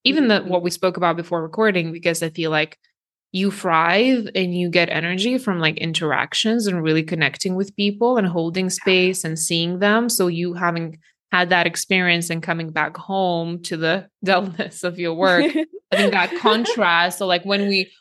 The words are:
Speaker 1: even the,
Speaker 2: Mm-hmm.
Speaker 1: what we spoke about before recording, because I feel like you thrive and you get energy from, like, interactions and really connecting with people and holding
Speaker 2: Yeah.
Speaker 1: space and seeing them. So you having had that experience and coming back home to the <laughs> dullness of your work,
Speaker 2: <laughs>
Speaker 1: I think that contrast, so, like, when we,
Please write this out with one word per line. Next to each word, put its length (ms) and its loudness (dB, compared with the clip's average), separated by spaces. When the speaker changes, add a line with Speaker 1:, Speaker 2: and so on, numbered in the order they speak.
Speaker 1:
even 240 4
the, 100 6
Speaker 2:
Mm-hmm. 100 -8
Speaker 1:
what 140 0
we 80 0
spoke 240 -2
about 220 0
before 260 -4
recording, 480 0
because 320 -2
I 60 -4
feel 220 -4
like 260 -2
you 180 0
thrive 840 2
and 240 -2
you 120 0
get 200 2
energy 480 -2
from, 220 -2
like, 180 0
interactions 920 -2
and 140 -2
really 220 2
connecting 520 -2
with 200 -4
people 420 0
and 80 2
holding 420 -2
Speaker 2:
Yeah. 20 -2
Speaker 1:
space 560 0
and 120 -4
seeing 420 -2
them. 280 2
So 200 0
you 260 -2
having 460 -2
had 160 2
that 180 4
experience 640 0
and 100 -4
coming 300 -4
back 260 -2
home 680 -2
to 140 -6
the 380 -2
<laughs> 80 -16
dullness 640 -2
of 140 -4
your 160 -2
work, 300 4
Speaker 2:
<laughs> 460 -4
Speaker 1:
I 40 0
think 160 4
that 260 0
contrast, 800 2
so, 100 -4
like, 180 2
when 220 0
we, 340 0